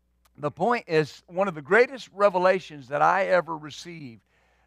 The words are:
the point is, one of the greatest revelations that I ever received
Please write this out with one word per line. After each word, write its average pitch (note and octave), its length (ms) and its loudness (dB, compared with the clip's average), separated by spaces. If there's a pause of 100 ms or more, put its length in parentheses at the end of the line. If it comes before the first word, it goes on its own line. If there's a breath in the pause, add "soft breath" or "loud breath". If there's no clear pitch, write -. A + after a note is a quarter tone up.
(380)
the C#3+ 140 -6
point A3 360 -2
is, D#3 400 -2
one F#3 200 -2
of E3+ 80 -6
the D#3 60 -14
greatest A3+ 500 2
revelations F3+ 800 0
that D3 120 -2
I F3+ 260 4
ever E3+ 280 0
received D3+ 640 -16 (460)